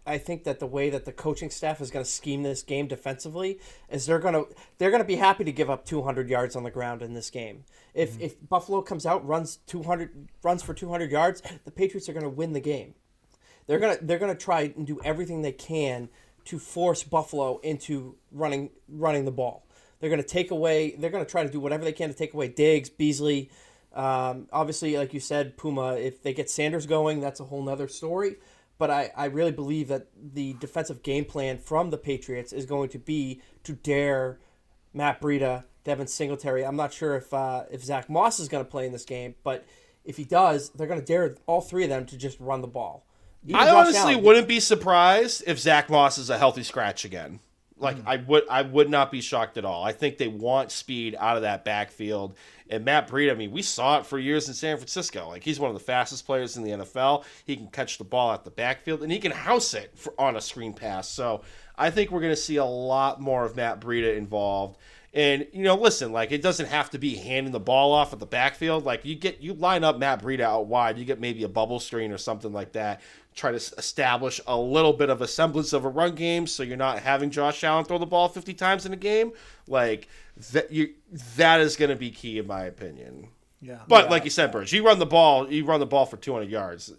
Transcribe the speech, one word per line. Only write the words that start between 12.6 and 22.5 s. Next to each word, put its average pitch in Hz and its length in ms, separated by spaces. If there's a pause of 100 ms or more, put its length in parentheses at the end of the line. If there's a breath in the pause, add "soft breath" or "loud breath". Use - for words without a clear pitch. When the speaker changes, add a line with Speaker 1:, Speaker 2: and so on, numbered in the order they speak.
Speaker 1:
game. 139 340 (720 soft breath)
They're 151 140
gonna, 208 200
they're 170 200
gonna 196 160
try 151 400
and 156 100
do 147 160
everything 160 400
they 143 80
can 131 600 (340 soft breath)
to 156 160
force 170 420
Buffalo 147 640
into 143 500 (160)
running, 139 400 (180)
running 151 360
the 131 80
ball. 123 300 (380 soft breath)
They're 160 100
gonna 151 120
take 180 280
away, 156 480
they're 160 100
gonna 185 160
try 170 200
to 143 40
do 143 120
whatever 147 220
they 160 100
can 156 180
to 135 40
take 151 200
away 143 140
Diggs, 151 420